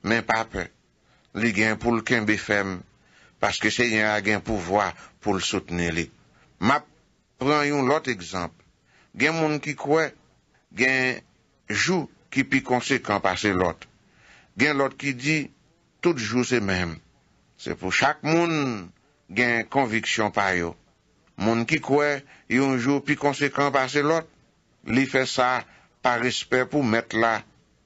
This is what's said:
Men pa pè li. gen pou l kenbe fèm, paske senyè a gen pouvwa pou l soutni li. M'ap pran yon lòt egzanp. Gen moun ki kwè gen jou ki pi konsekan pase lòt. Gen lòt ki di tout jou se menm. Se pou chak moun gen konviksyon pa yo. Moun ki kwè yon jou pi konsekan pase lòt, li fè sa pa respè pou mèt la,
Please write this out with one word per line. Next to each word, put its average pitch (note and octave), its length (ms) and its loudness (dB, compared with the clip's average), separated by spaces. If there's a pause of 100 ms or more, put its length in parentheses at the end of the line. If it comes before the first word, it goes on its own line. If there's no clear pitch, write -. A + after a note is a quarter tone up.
Men A2 200 0
pa A2+ 200 0
pè F#2 220 -8 (720)
li. A#2 120 2
gen G#2+ 280 2
pou A#2 140 2
l A2 100 -2
kenbe G#2+ 320 0
fèm, G2 400 -2 (640)
paske G#2+ 320 0
senyè A2 320 2
a G#2+ 160 0
gen G2+ 240 0
pouvwa G2 460 0 (300)
pou G#2 120 -2
l F#2 80 0
soutni F2 520 -2
li. E2 120 -2 (560)
M'ap A#2+ 240 2 (560)
pran D3 240 2
yon C#3+ 240 0
lòt D3 240 0
egzanp. F2 400 -8 (640)
Gen D3+ 160 2
moun D#3 260 0
ki D3 140 -8
kwè D3+ 380 0 (680)
gen B2+ 440 2 (480)
jou D3+ 360 0 (240)
ki C3+ 160 0
pi C3+ 160 0
konsekan A#2 640 0
pase F#2+ 280 2
lòt. F2+ 360 0 (680)
Gen C#3+ 200 2
lòt C3+ 200 0
ki C#3 200 -4
di D3 200 0 (680)
tout E3+ 140 4
jou A#2 300 0
se B2 140 2
menm. F2+ 360 -2 (640)
Se - 140 -6
pou F#2 160 -6
chak C#3 320 0
moun D3 680 0 (400)
gen A#2 440 0
konviksyon A2 600 0
pa G2+ 200 2
yo. E2+ 220 -2 (640)
Moun A2+ 320 0
ki D#3 120 2
kwè C#3+ 400 0 (280)
yon C3 320 2
jou C#3 240 0
pi D3 120 -2
konsekan C#3+ 560 0
pase C3+ 280 2
lòt, D#3+ 240 0 (580)
li C3 220 2
fè C3 200 0
sa B2+ 400 0 (360)
pa B2+ 160 2
respè B2 480 0
pou D3 160 0
mèt A2+ 320 0
la, A2+ 220 2 (500)